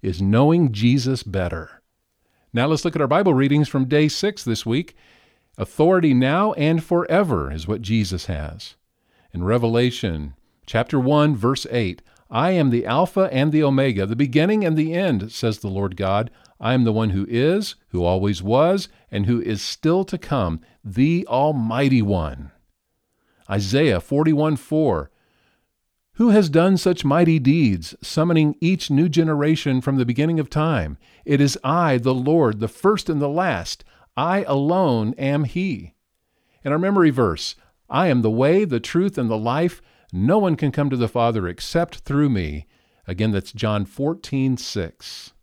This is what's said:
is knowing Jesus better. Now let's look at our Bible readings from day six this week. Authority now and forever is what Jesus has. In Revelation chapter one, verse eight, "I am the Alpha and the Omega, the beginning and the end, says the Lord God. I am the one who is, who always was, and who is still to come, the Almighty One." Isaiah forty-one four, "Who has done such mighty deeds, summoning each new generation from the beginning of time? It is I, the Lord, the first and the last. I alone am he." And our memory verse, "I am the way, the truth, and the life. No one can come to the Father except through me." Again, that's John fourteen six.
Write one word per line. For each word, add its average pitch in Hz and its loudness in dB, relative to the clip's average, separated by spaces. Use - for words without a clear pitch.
is 92 -4
knowing 135 4
Jesus 123 0
better. 87 -6
Now 127 0
let's 156 -2
look 165 -4
at 151 0
our 139 2
Bible 165 2
readings 139 2
from 135 -2
day 147 2
six 208 -4
this - -4
week. 123 -4
Authority 160 2
now 147 2
and 160 0
forever 160 0
is 80 -8
what 104 -4
Jesus 98 -2
has. 78 -10
In 87 -6
Revelation 113 0
chapter 127 -2
one, 147 2
verse 120 -2
eight, 104 -4
"I 143 0
am 151 2
the 117 0
Alpha 175 0
and 143 0
the 151 2
Omega, 135 0
the 113 -4
beginning 151 0
and 160 0
the 160 -2
end, 127 -2
says 113 -4
the 104 -8
Lord 95 -4
God. 101 -2
I 113 -2
am 127 2
the 110 2
one 110 0
who 95 -2
is, 156 0
who 87 -2
always 92 0
was, 156 2
and 101 -2
who 120 0
is 107 -4
still 180 -2
to 190 -8
come, 92 -4
the 135 0
Almighty 131 0
One." 76 -4
Isaiah 104 2
forty-one 151 2
four, 123 -2
"Who 240 4
has 208 6
done 170 4
such 180 0
mighty 160 4
deeds, 123 2
summoning 156 0
each 175 0
new 151 2
generation 151 0
from 135 -2
the 123 0
beginning 151 0
of 143 -4
time? 131 -2
It 143 2
is 143 2
I, 151 2
the 127 0
Lord, 127 2
the 110 -2
first - -2
and 151 -2
the 143 0
last. 143 -4
I 175 -2
alone 139 0
am 143 -2
he." 131 -6
And 143 -2
our 151 0
memory 185 4
verse, 120 -2
"I 156 0
am 123 2
the 110 2
way, 147 2
the 135 -2
truth, 185 -2
and 120 -2
the 110 -2
life. 131 -2
No 120 2
one 185 2
can 143 0
come 143 -2
to 131 -2
the 117 0
Father 113 0
except - -4
through 143 0
me." 76 -4
Again, 104 -2
that's 98 -4
John 107 -2
fourteen 135 -4
six. - -10